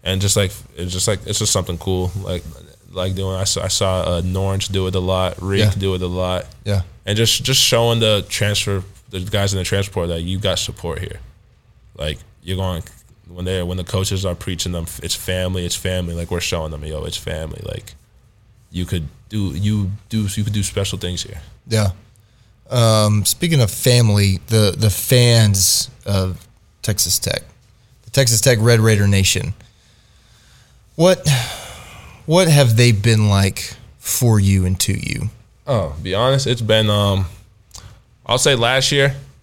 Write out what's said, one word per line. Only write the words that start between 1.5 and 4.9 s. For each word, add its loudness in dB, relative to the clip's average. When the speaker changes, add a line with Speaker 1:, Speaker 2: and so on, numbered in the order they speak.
Speaker 1:
something -2
cool, -2
like, -6
like, -4
doing. -4
I -4
saw, -4
I -4
saw, 0
uh, -2
Norwich -2
do -2
it -4